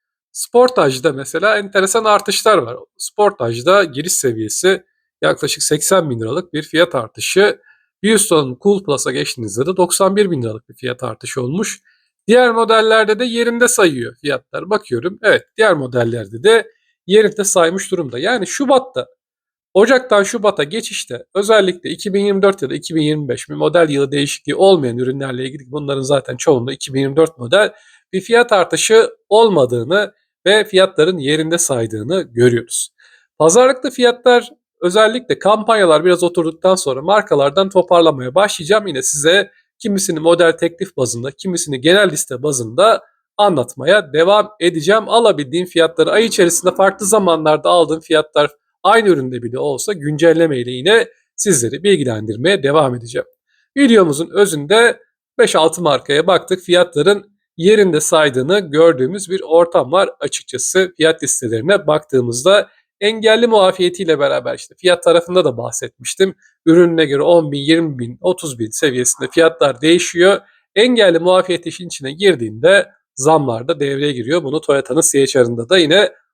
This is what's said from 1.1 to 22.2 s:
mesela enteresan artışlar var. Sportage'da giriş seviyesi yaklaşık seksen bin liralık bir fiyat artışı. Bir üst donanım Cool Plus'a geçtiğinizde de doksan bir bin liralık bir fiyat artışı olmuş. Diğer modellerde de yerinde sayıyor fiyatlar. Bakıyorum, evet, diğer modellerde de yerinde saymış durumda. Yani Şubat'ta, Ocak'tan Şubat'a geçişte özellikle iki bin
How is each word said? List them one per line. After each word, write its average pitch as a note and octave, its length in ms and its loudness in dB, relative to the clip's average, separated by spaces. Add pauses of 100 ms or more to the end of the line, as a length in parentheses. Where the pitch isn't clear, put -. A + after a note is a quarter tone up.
mesela E3+ 440 -2
enteresan G3 460 -2
artışlar G#3 540 2
var. A#2+ 200 -4 (200)
Sportage'da F3+ 840 0
giriş D3+ 300 -6
seviyesi B2+ 720 -2 (380)
yaklaşık D3+ 420 -4
seksen D#3 460 0
bin A#2 100 -6
liralık B2 340 -8
bir D3+ 100 -6
fiyat E3+ 320 -2
artışı. F#3 640 -2 (440)
Bir G#3+ 100 2
üst - 180 0
donanım C3+ 300 0
Cool G3 220 0
Plus'a C#3 280 -4
geçtiğinizde B2 540 -6
de F#3 120 -6
doksan F#3+ 380 0
bir G3 160 0
bin C3+ 100 -4
liralık A2+ 280 -10
bir - 60 -20
fiyat B2 280 -10
artışı A#2+ 380 -10
olmuş. D#3+ 400 -6 (460)
Diğer A#3+ 240 4
modellerde A3 680 2
de B3+ 60 -4
yerinde A#3 420 -2
sayıyor C3+ 540 0
fiyatlar. D3 480 -8
Bakıyorum, F#3 540 -6
evet, E3+ 200 2 (140)
diğer G#3+ 160 4
modellerde A#2+ 720 -4
de A3 280 2 (360)
yerinde G3+ 360 2
saymış F#3 480 -2
durumda. C3+ 280 -6
Yani G3 280 -4
Şubat'ta, B3+ 600 -2 (680)
Ocak'tan A3+ 500 2
Şubat'a G3 400 -2
geçişte C3 640 -10 (100)
özellikle G3 540 0
iki F#3 240 -8
bin G3+ 120 0